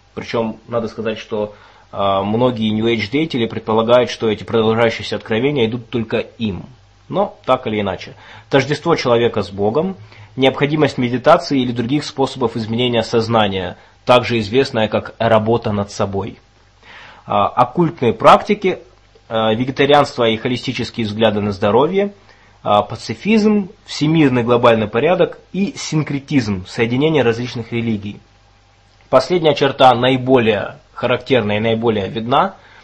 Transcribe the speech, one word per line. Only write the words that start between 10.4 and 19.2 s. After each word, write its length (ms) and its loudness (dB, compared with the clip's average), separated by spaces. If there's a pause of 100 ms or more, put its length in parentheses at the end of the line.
медитации 640 2
или 100 -2
других 320 -2
способов 540 -4
изменения 460 -2
сознания, 760 0 (280)
также 340 4
известная 480 0
как 300 -4
работа 540 0
над 200 -4
собой. 480 -6 (840)
А, 220 0
оккультные 640 0
практики, 680 2 (500)